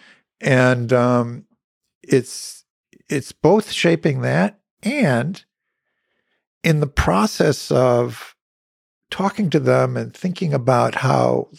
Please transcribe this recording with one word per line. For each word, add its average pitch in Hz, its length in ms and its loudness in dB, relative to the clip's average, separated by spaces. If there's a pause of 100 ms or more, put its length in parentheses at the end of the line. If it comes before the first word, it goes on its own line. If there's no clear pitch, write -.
(400)
And, 127 520 2
um, 120 520 0 (580)
it's, - 600 -4 (440)
it's 143 240 -6
both 202 400 2
shaping 160 500 0
that 160 360 -2 (240)
and 180 640 -2 (1200)
in 156 160 2
the 147 60 2
process 170 840 0
of 123 640 0 (760)
talking 196 400 -2
to 156 100 2
them 127 360 0
and 120 160 -8
thinking 180 400 -6
about 120 440 0
how 123 520 0 (100)